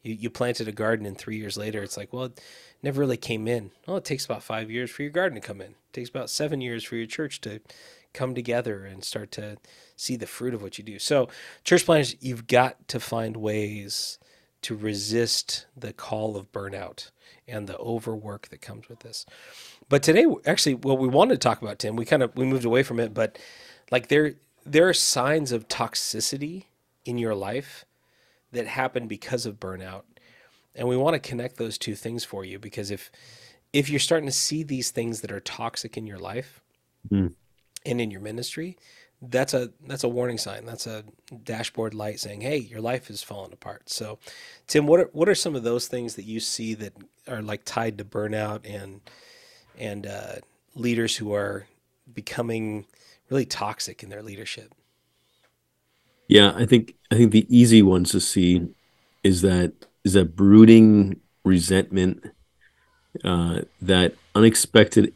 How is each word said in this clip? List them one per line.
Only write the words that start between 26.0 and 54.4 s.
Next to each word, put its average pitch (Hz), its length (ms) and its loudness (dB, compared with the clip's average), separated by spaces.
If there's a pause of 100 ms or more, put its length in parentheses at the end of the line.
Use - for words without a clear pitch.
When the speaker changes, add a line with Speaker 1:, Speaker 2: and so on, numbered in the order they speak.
Speaker 1:
in 120 140 -8
your 113 160 -4
life 104 500 -10 (680)
that 120 140 -8
happen 127 400 -6
because 113 380 -8
of 107 160 -12
burnout. 95 420 -14 (720)
And 123 140 -6
we 123 80 -2
wanna 147 220 0
connect 123 380 -12
those 113 200 -10
two - 180 -10
things 113 300 -10
for 98 200 -14
you, 95 140 -16
because 104 320 -12
if, - 200 -12 (640)
if 143 180 0
you're 143 100 -2
starting 156 260 0
to 131 60 -6
see 156 300 -4
these 135 280 -6
things 117 300 -6
that 98 100 -14
are 98 100 -10
toxic - 560 -12
in 113 100 -12
your 101 120 -16
life 101 440 -12 (480)
Speaker 2:
Mm. 95 240 0 (500)
Speaker 1:
and 123 160 -4
in 110 100 -4
your 95 100 -14
ministry, 120 580 -12 (420)
that's 127 320 -4
a, 123 200 -4 (140)
that's 139 180 -8
a 123 40 0
warning 120 300 -4
sign. 107 260 -12
That's 117 220 -14
a 110 180 -14 (400)
dashboard 113 500 -8
light 104 260 -10
saying, 104 220 -12
"Hey, 143 160 -4
your 110 220 -12
life 120 300 -6
is 104 120 -14
falling 101 300 -16
apart." - 380 -20
So, 107 280 -10 (480)
Tim, 151 200 2
what 170 140 6
are, - 120 0
what 160 160 2
are 196 60 4
some 160 200 -4
of 123 80 -6
those 117 260 -4
things 120 260 -8
that 98 100 -16
you 110 140 -8
see 110 360 -8
that 104 180 -14 (340)
are, 113 160 -10
like, 107 220 -10
tied 113 340 -6
to 104 60 -12
burnout 107 600 -6
and, 98 360 -16 (760)
and, 101 280 -12
uh, 101 300 -14 (380)
leaders 117 420 -2
who 104 160 -8
are 101 340 -6 (460)
becoming 110 760 -8 (440)
really 135 160 -2
toxic - 560 -10
in 101 80 -20
their 104 120 -16
leadership? 107 520 -16 (1500)